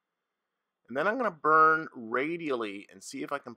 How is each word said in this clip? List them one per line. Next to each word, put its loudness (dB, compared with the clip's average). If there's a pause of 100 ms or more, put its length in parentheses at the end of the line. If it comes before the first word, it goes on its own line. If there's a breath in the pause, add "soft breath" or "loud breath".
(880)
And -10
then -2
I'm -2
gonna -2
burn 4
radially -4
and -20
see -10
if -8
I -6
can -16